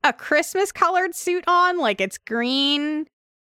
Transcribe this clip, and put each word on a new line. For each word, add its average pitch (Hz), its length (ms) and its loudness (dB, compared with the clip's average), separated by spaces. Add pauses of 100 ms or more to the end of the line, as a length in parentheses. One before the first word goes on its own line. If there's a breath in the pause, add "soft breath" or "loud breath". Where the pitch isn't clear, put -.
a 277 80 4
Christmas 370 600 0
colored 359 420 0
suit 359 320 -4
on, 359 320 4
like, 220 220 0
it's 190 180 -4
green 285 880 -2 (480)